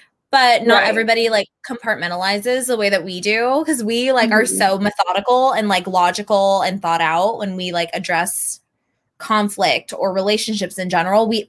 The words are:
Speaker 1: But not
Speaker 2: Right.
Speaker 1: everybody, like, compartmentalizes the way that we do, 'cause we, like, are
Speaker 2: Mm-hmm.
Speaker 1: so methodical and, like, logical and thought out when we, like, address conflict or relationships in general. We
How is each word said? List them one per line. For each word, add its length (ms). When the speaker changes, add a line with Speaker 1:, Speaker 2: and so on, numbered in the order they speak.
Speaker 1:
But 340
not 160
Speaker 2:
Right. 80
Speaker 1:
everybody, 400
like, 180
compartmentalizes 1000
the 100
way 120
that 140
we 180
do, 440
'cause 180
we, 280
like, 200
are 120
Speaker 2:
Mm-hmm. 140
Speaker 1:
so 220
methodical 720
and, 180
like, 160
logical 800
and 180
thought 200
out 360
when 180
we, 160
like, 220
address 680
conflict 800
or 160
relationships 680
in 100
general. 380
We 220